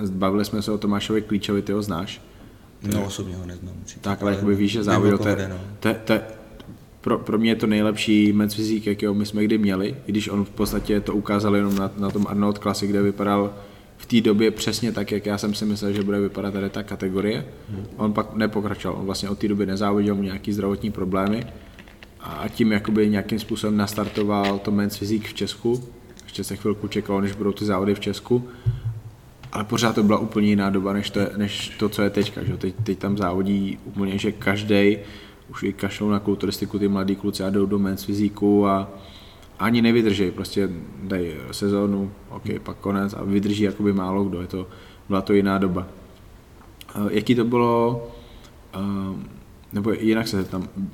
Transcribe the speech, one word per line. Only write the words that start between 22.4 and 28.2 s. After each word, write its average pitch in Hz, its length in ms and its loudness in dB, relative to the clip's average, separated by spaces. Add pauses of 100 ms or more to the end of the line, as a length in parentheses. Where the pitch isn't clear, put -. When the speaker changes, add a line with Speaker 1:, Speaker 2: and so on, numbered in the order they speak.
Speaker 1:
tím 110 240 2
jakoby 107 380 4
nějakým 101 300 0
způsobem 107 380 -2
nastartoval 101 840 0
to 104 120 -2
Men's 101 260 0
Physique 107 320 -2
v - 40 -14
Česku. 117 500 -2 (400)
Ještě - 200 -10
se 101 120 -6
chvilku 104 320 -2
čekalo, 101 340 -2
než 98 100 0
budou 101 200 -2
ty 104 140 -4
závody 101 300 2
v 101 40 -8
Česku. 123 480 -2 (1040)